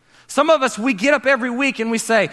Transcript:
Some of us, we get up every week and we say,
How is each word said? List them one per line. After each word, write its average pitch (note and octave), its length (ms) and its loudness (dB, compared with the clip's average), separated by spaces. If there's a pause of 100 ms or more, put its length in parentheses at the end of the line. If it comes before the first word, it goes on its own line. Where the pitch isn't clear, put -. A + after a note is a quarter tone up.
(300)
Some D4 200 2
of D4+ 120 4
us, C4 160 -2
we A#3+ 160 -2
get A3 200 2
up C4 120 -2
every B3+ 240 0
week B3 300 -2
and A3+ 100 -2
we A3+ 80 -2
say, G#3+ 340 0